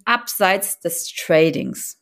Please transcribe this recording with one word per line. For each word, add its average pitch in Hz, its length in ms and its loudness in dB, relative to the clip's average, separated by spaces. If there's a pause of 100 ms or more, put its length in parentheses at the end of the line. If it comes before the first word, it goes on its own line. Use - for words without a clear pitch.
abseits 208 760 0
des - 360 -6
Tradings. 160 880 0